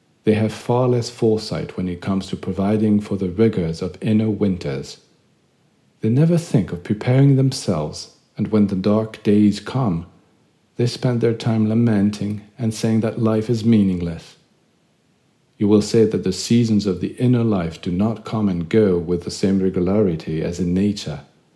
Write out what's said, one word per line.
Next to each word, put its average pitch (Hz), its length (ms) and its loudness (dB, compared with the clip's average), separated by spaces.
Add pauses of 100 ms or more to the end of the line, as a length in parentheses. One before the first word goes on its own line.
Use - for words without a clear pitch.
(240)
they 110 100 2
have 107 180 0
far 123 360 0
less 120 240 -2
foresight 104 680 -2
when 92 100 -4
it 87 140 -6
comes 95 240 -2
to - 100 -8
providing 104 640 0
for 104 160 -4
the 95 140 -2
rigors 90 540 0
of - 180 -8
inner 110 280 2
winters. 92 720 -4 (1000)
They 110 80 0
never 160 300 4
think 110 320 0
of 87 120 -10
preparing 131 520 2
themselves, 90 800 -2 (200)
and 107 120 -4
when 104 200 4
the 95 80 -2
dark 107 460 0
days 104 380 4
come, 95 480 -2 (680)
they 120 100 0
spend 120 320 -2
their 117 140 0
time 110 340 0
lamenting 104 720 0 (160)
and 107 160 -2
saying 110 280 0
that 113 200 -2
life 110 280 0
is 110 160 0
meaningless. 90 720 0 (1200)
You 107 100 0
will 104 140 6
say 110 240 4
that 98 180 -2
the 95 80 -2
seasons 110 540 0
of 90 160 -2
the 95 160 -6
inner 123 260 2
life 90 380 -2
do 92 100 -4
not 107 320 -2
come 107 240 -2
and 85 220 -2
go 104 280 4
with 85 280 -4
the - 40 -8
same 98 320 0
regularity 90 800 0
as 85 160 -4
in 87 160 -2
nature. 92 520 -2 (300)